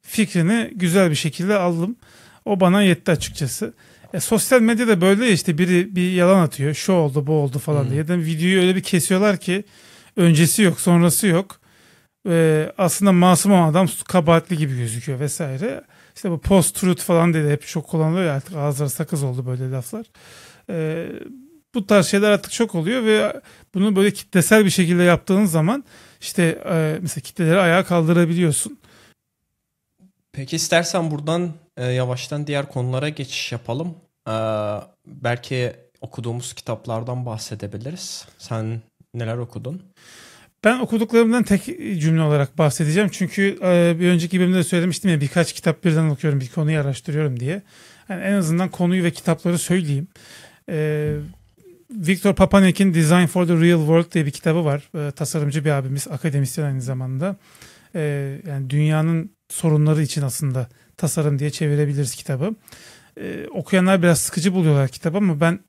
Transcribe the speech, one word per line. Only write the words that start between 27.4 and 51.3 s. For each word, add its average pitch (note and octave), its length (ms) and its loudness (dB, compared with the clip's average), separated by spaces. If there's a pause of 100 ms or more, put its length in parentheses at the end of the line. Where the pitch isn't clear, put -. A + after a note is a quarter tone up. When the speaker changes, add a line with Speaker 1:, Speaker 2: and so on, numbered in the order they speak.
Speaker 1:
ayağa F3+ 260 4
kaldırabiliyorsun. E3+ 960 0 (1500)
Speaker 2:
Peki C#3 240 -8
istersen E3 540 0
buradan, D#3+ 400 -4 (260)
e, B2+ 100 -6
yavaştan B2+ 600 -4
diğer C#3+ 220 -4
konulara B2+ 400 -4
geçiş - 440 -8
yapalım. C#3+ 420 -8 (340)
E, A2 60 -4 (720)
belki B2 680 -6 (280)
okuduğumuz A#2+ 520 -10
kitaplardan A#2+ 760 -8
bahsedebiliriz. A2 1000 -12 (120)
Sen A2+ 420 -8 (340)
neler A#2 220 -6
okudun? B2 460 -10 (840)
Speaker 1:
Ben A#3+ 140 2
okuduklarımdan A3+ 640 2
tek G3 220 0 (360)
cümle D#3+ 220 2
olarak D3 360 0
bahsedeceğim. D#3+ 540 0
Çünkü, G3 500 -2
e, F3 380 4
bir F3+ 80 2
önceki F3+ 320 2
bölümde F#3 160 2
de F3 80 2
söylemiştim F3+ 460 0
ya, D#3 100 2
birkaç D#3 320 0
kitap - 320 -4
birden D#3+ 240 2
okuyorum, C#3+ 320 -2
bir B2+ 80 -8
konuyu D#3 320 -2
araştırıyorum C#3 600 -4
diye. E3 220 -6 (460)
Yani F#3 140 -8
en G3 100 -2
azından F3 360 0
konuyu F3+ 360 0
ve E3+ 60 2
kitapları E3+ 480 -2
söyleyeyim. D#3+ 500 -2 (600)
E, D3+ 420 -2 (800)